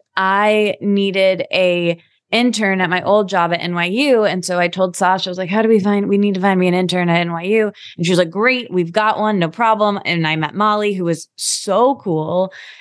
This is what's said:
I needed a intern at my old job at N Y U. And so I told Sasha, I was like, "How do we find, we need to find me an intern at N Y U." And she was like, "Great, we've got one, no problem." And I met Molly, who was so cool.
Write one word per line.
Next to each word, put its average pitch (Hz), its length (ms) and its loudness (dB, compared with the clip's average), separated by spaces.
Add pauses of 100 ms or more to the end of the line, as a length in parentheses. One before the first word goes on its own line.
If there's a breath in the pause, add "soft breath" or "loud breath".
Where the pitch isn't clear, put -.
(160)
I 208 640 2
needed 196 640 0 (100)
a 175 480 0 (300 soft breath)
intern 214 500 0
at 175 80 0
my 180 140 -2
old 202 260 2
job 175 240 0
at 170 80 -2
N 175 140 -4
Y 170 100 -2
U. 233 380 2
And 180 200 -2
so 180 160 -2
I 175 80 2
told 180 280 -4
Sasha, 185 340 0
I - 20 -8
was 180 60 -8
like, 185 120 -6
"How 214 120 2
do 226 80 2
we 226 100 6
find, 202 300 0
we 202 80 2
need 202 160 2
to 185 80 -4
find 190 180 2
me 180 80 4
an 175 60 2
intern 180 340 0
at 170 140 2
N 170 100 -4
Y 170 120 -8
U." 208 280 0 (240 loud breath)
And 170 100 -4
she 180 60 0
was 180 80 4
like, 170 120 0
"Great, 233 420 -2
we've 170 180 0
got 214 280 0
one, 208 200 0
no 170 80 0
problem." 214 580 0
And 165 220 0
I 156 80 0
met 156 200 -2
Molly, 208 380 0
who 185 120 -4
was 165 300 -4
so 233 600 0
cool. 175 560 -2 (300 loud breath)